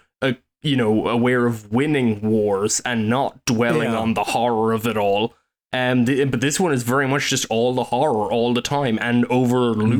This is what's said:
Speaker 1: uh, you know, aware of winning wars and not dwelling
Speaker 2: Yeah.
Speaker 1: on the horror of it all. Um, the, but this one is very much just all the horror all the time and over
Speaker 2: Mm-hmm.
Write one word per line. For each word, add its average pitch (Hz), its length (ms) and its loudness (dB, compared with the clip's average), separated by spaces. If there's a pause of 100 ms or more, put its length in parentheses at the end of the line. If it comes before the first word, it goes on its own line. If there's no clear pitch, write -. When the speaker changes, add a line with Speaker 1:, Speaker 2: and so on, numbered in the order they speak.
(220)
Speaker 1:
uh, 131 120 0 (280)
you 139 160 0
know, 107 320 2
aware 120 380 2
of 107 260 -6
winning 123 480 0
wars 107 640 0
and 113 240 -2
not 127 360 -2
dwelling 117 460 0
Speaker 2:
Yeah. 113 60 -2
Speaker 1:
on 113 160 -2
the - 100 -2
horror 117 480 0
of 110 160 -2
it 110 80 -2
all. 104 380 0 (400)
Um, 127 320 2
the, 135 200 2
but 131 140 -2
this 139 220 -2
one 175 100 0
is 123 120 -2
very 131 260 0
much 139 200 -2
just 127 200 -2
all 117 240 0
the 123 120 -2
horror 120 460 0
all 120 220 0
the 120 80 0
time 139 400 -2
and 120 240 2
over 123 480 2
Speaker 2:
Mm-hmm. 107 80 -2 (180)